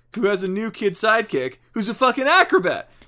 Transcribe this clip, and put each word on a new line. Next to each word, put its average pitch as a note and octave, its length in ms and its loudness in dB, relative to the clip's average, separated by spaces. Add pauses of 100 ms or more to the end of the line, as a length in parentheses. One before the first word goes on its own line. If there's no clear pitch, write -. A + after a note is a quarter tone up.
(140)
who F3 120 -2
has G3 180 0
a F#3 40 -4
new G#3 220 -4
kid G3+ 240 -2
sidekick, G#3+ 640 -2 (160)
who's G#3+ 160 -4
a A3+ 60 -4
fucking C4 320 0
acrobat." E4 640 2 (200)